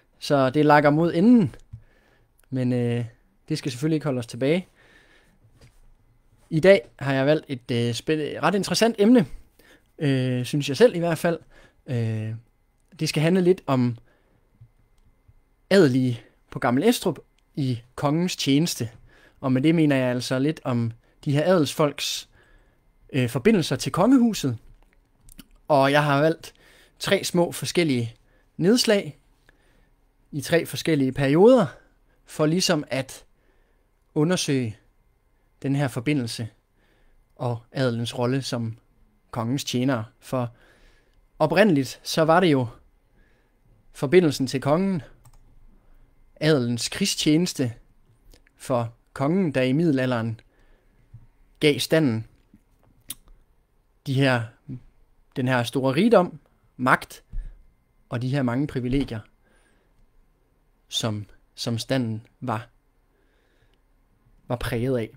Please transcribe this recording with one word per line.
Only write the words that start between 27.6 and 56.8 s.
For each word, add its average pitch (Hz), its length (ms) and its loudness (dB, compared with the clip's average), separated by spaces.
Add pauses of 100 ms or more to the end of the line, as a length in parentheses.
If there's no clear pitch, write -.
nedslag 202 600 0 (1120)
i 151 80 -6
tre 165 260 0
forskellige 135 460 -2
perioder, 175 540 6 (580)
for - 220 -2
ligesom 165 420 0
at - 360 -8 (880)
undersøge 151 600 -2 (840)
den 139 140 -2
her 139 120 -2
forbindelse 120 600 -4 (880)
og 120 220 -6 (140)
adelens 120 460 -4
rolle 127 240 -2
som 117 360 -6 (520)
kongens 123 340 -4
tjenere. 123 400 -2 (160)
For 123 300 -6 (880)
oprindeligt, 156 640 2
så - 200 -2
var 160 180 4
det 180 120 4
jo 131 140 2 (1300)
forbindelsen 143 540 2
til 123 140 -4
kongen, 170 420 -2 (1400)
adelens 123 480 0
krigstjeneste 151 840 0 (840)
for 117 380 -4 (180)
kongen, 160 420 -2
der 131 80 0
i 127 100 0
middelalderen 127 680 0 (1200)
gav 147 180 2
standen 123 480 0 (1800)
de 139 80 -4
her, 131 280 2 (960)
den 127 120 -2
her 127 140 0
store 131 320 -2
rigdom, 180 440 4 (380)
magt - 480 -2 (840)